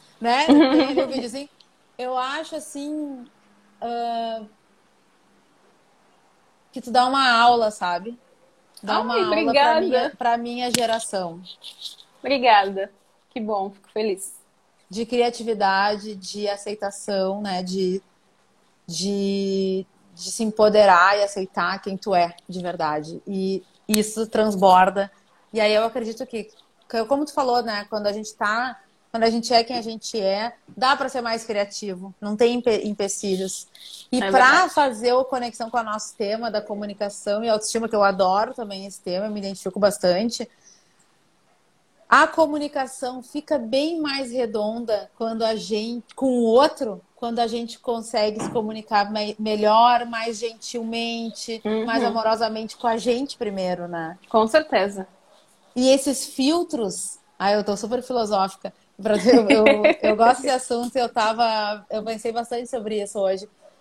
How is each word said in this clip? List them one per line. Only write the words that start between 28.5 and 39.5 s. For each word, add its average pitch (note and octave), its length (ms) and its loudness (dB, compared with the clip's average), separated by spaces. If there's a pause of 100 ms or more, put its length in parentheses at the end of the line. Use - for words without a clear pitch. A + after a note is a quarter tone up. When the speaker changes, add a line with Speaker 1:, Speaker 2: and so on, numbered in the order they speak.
Speaker 1:
quando A3+ 120 -4
a A3+ 60 6
gente A#3 240 0
é A#3 100 6
quem B3 140 -8
a A#3 40 -6
gente A3+ 380 -8
é, G3+ 340 -2 (220)
dá C4 200 2
pra C4+ 140 -4
ser B3+ 120 -6
mais A3+ 220 -4
criativo. G3+ 800 -6
Não G#3 140 -6
tem A#3 200 4
empe-, A3+ 320 0
empecilhos. G3 800 -4 (440)
E B3 100 0
Speaker 2:
É G3 80 -2
Speaker 1:
pra B3+ 220 6
Speaker 2:
verdade. F4 220 4
Speaker 1:
fazer B3 420 2
a C4 80 4
conexão A#3+ 480 -6
com B3 60 -2
o A3+ 60 0
nosso G#3+ 320 -8
tema A3 360 -4
da G#3 100 -2
comunicação G#3 840 -6
e A#3 60 0
autoestima, A3 400 -2
que A3 60 -2
eu G#3 80 6
adoro G3 500 2
também G3 320 -10
esse G3 160 -18
tema, F#3+ 240 -4
eu G#3+ 60 -6
me G#3 80 -6
identifico G3 400 -8